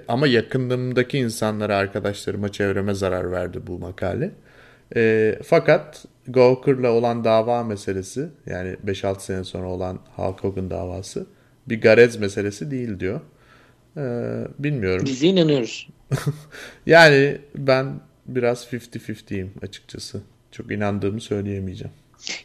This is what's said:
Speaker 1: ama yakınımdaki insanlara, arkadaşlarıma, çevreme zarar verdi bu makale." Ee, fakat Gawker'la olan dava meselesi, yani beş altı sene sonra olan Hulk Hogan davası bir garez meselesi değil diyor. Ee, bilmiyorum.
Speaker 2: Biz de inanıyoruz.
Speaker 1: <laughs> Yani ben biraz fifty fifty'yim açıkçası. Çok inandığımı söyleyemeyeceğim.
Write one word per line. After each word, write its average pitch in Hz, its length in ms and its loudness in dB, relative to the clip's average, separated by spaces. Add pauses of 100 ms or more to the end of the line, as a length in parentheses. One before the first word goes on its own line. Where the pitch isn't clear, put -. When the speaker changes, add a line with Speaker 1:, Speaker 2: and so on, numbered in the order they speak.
Speaker 1:
ama 127 180 2
yakınımdaki 127 920 0
insanlara, 107 580 -2
arkadaşlarıma, 101 760 -4
çevreme 101 420 0
zarar 92 380 -2
verdi 90 340 -4
bu 90 120 -8
makale." 95 520 -6 (680)
Ee, 110 480 2
fakat - 600 2 (240)
Gawker'la 127 640 4
olan 117 340 0
dava 113 400 2
meselesi, 101 640 -6 (180)
yani 92 360 -8
beş 98 220 -4
altı 98 200 -2
sene 92 200 -6
sonra 92 220 -8
olan 92 320 -6 (180)
Hulk 95 280 -4
Hogan 95 260 -4
davası 90 560 -8 (400)
bir 113 140 -4
garez 113 360 8
meselesi 104 540 -4
değil 120 300 -6
diyor. 101 200 -4 (760)
Ee, 160 40 -8 (580)
bilmiyorum. 127 480 -2
Speaker 2:
Biz 131 160 -4
de 160 40 6
inanıyoruz. 156 600 2 (220)
Speaker 1:
<laughs> 135 80 -2 (680)
Yani 147 520 8 (160)
ben 135 460 0 (260)
biraz 123 400 -2
fifty - 320 -10
fifty'yim 98 540 -10 (100)
açıkçası. - 580 -14 (320)
Çok - 200 -10
inandığımı 101 480 -2
söyleyemeyeceğim. 98 720 -6 (520)